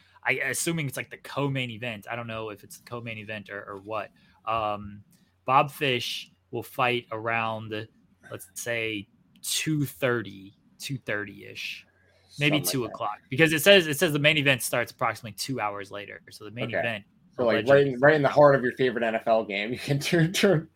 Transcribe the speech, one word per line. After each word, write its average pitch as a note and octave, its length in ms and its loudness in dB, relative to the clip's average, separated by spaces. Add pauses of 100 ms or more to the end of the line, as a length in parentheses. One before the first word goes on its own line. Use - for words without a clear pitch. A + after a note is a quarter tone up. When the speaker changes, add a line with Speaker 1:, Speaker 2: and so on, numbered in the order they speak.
(260)
Speaker 1:
I, B2+ 80 2
assuming C#3 540 -4
it's, C3 100 -8
like, A#2+ 120 -10
the A#2 60 -18
co-main C3+ 540 -4
event. A2 420 -10
I A#2 60 -8
don't A#2 100 -10
know A2 220 -8
if G2+ 160 -14
it's - 120 -20
the - 60 -20
co-main A#2 340 -12
event G#2 320 -12
or, G2+ 140 -12
or G#2 140 -12
what. G2+ 340 -8 (340)
Um, G#2 560 -4 (440)
Bob C#3 260 2
Fish - 580 -4 (220)
will A#2 120 -6
fight B2 500 -2
around, A2+ 720 -6 (440)
let's - 240 -14
say, A2 520 -6 (340)
two D3+ 440 -2
thirty, G#2 720 -4 (200)
two C#3 200 -8
thirty-ish, G#2 880 -10 (520)
maybe D3 200 2
Speaker 2:
Something C#3 80 -2
like - 60 -2
Speaker 1:
two C3 100 0
Speaker 2:
that. A2 60 -4
Speaker 1:
o'clock, G#2 300 -6 (120)
because D#3 240 4
it D3+ 80 0
says, G3 260 8
it C#3+ 100 -2
says F3 140 2
the D3 80 0
main D3+ 180 4
event C3+ 240 2
starts A#2+ 300 -2
approximately A2+ 460 -6
two B2 240 -6
hours G2+ 280 -6
later. G2+ 320 -14 (100)
So - 120 -20
the G#2 80 -14
main A2+ 140 -8
Speaker 2:
Okay. G2+ 140 -2
Speaker 1:
event G#2+ 240 -2 (340)
Speaker 2:
So, B2+ 80 0
like, A2 100 4
right A2+ 40 2
in, A2 100 -2
Speaker 1:
allegedly C#3 280 6
Speaker 2:
right D3 180 8
in D3 80 4
the C3 60 6
heart C#3 260 8
of A#2+ 80 2
your B2 100 0
favorite B2 320 0
N A2+ 100 0
F A2+ 120 -2
L A2+ 180 4
game, G#2 260 -4
you A#2 80 -6
can C#3+ 200 0
<laughs> - 20 -8
turn, E3+ 320 2
turn, F#3 420 4